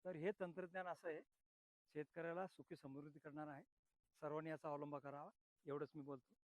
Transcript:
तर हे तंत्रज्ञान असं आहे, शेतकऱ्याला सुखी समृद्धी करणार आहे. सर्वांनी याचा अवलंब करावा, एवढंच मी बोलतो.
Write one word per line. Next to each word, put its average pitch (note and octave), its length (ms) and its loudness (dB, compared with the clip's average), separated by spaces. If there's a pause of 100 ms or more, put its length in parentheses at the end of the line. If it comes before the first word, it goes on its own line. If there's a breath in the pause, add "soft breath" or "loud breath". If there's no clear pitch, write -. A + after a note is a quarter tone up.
तर F3+ 120 0
हे E3 140 4 (100)
तंत्रज्ञान F3+ 460 0
असं F3 220 -2
आहे, D#3+ 120 0 (720)
शेतकऱ्याला E3 520 2
सुखी D#3+ 300 -8
समृद्धी C#3+ 420 -6
करणार D3+ 300 -4
आहे. D3 140 -6 (580)
सर्वांनी D#3 300 2
याचा D#3 180 0
अवलंब D3 280 2
करावा, C#3+ 340 -4 (360)
एवढंच D3 280 4
मी D3 80 -2
बोलतो. C3+ 320 -6 (140)